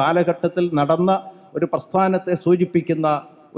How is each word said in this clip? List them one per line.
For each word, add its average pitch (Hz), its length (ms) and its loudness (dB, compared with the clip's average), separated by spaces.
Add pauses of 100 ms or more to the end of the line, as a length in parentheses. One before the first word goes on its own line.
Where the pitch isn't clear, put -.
കാലഘട്ടത്തിൽ 170 640 0 (140)
നടന്ന 165 340 2 (440)
ഒരു 160 160 0
പ്രസ്ഥാനത്തെ 185 640 -2 (100)
സൂചിപ്പിക്കുന്ന 170 640 0 (500)